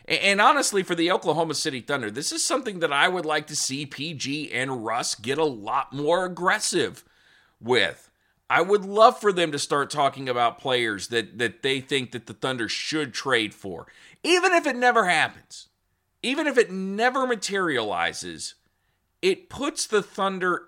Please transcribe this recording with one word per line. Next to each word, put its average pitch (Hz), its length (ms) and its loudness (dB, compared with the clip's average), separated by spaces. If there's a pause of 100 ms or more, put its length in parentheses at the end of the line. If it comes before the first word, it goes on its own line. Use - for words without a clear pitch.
A-, 156 180 0
and 196 140 4
honestly, 254 420 4
for 180 140 -4
the 170 160 2
Oklahoma 165 420 0
City 135 260 -4
Thunder, 123 300 -4
this 117 220 -6
is 330 100 -4
something 226 380 -2
that 156 120 0
I 143 140 4
would 185 180 0
like 156 240 -2
to 156 80 -10
see 139 300 -4
P 151 280 -10
G 139 360 -6
and 127 340 -4
Russ 117 300 -2
get 120 240 -4
a 160 60 2
lot 123 480 -2
more 156 320 0
aggressive 180 800 -2 (560)
with. 107 500 2 (400)
I 135 120 4
would 190 220 2
love 220 360 6
for 208 120 2
them 170 200 0
to 143 80 -4
start 147 300 0
talking 135 380 -2
about 120 300 0
players 117 500 0
that, 110 300 -2
that 113 240 -2
they 135 180 0
think 131 300 -4
that 120 160 -10
the 110 80 -14
Thunder 127 340 -4
should 143 460 -4
trade 113 400 0
for. 87 320 -12 (380)
Even 359 280 4
if 339 140 4
it 262 80 0
never 240 340 4
happens, - 600 -2 (520)
even 294 280 -2
if 262 100 0
it 185 140 4
never 220 560 -2
materializes, 110 1300 -4 (640)
it 185 280 -2
puts - 380 -6
the 208 160 0
Thunder 185 640 -4